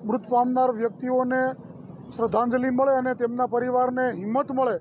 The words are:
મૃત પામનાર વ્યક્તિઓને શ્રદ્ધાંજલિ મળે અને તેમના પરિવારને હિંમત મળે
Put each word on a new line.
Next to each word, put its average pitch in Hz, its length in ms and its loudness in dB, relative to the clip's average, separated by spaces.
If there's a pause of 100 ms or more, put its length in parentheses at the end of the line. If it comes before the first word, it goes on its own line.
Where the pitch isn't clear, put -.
મૃત 214 240 -2
પામનાર 247 420 2
વ્યક્તિઓને 254 680 0 (720)
શ્રદ્ધાંજલિ 240 600 2
મળે 269 240 4
અને 254 200 0
તેમના 240 320 -2
પરિવારને 247 640 2
હિંમત 220 400 -2
મળે 254 300 2